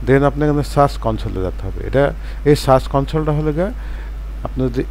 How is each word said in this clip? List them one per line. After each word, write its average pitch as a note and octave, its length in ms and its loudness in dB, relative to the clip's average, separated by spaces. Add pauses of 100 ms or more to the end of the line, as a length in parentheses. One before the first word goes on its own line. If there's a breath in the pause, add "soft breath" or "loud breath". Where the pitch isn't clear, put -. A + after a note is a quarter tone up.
Then C3+ 240 6
আপনি C#3 180 -2
এখানে D3 160 2 (100)
search C#3+ 200 4 (120)
কনসোলে G#2+ 400 -2
যেতে F2+ 220 -4
হবে। F#2+ 120 -6 (100)
এটা, B2+ 140 2 (460 loud breath)
এই D3 60 8 (100)
search C3 180 6 (100)
কনসোলটা D3+ 460 0
হলে D#3 200 0
গিয়ে F#3 120 0 (760 loud breath)
আপনি - 160 -2 (120)
যে C3 160 -2